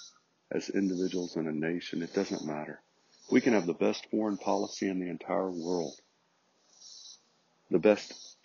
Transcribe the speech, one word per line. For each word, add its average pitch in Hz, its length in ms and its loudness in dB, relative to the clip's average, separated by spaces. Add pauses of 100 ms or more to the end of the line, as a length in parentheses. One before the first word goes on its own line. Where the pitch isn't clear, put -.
(520)
as - 180 -2
individuals 92 680 0
and 80 100 0
a 78 100 -2
nation, 85 460 -2
it 85 100 -8
doesn't 95 320 -2
matter. 76 360 -6 (500)
We 127 100 6
can 123 120 4
have 95 120 4
the 85 80 2
best 104 380 0
foreign 107 260 0
policy 101 500 0
in 92 120 -2
the 90 100 -2
entire 92 400 -2
world, 85 460 -2 (1800)
the 90 80 6
best - 640 4